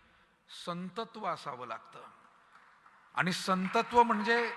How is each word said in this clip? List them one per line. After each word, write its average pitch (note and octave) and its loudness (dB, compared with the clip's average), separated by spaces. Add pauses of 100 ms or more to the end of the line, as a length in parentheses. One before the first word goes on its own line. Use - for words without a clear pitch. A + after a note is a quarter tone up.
(680)
संतत्व F#3 -8
असावं C#3 -6
लागतं. A2+ -12 (1120)
आणि D#3+ 0
संतत्व A3+ 2
म्हणजे A3+ 2